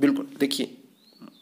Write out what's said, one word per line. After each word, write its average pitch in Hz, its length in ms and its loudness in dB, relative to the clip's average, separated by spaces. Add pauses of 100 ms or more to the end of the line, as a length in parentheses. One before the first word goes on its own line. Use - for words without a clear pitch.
बिल्कुल 139 260 2 (120)
देखिए - 360 -2 (680)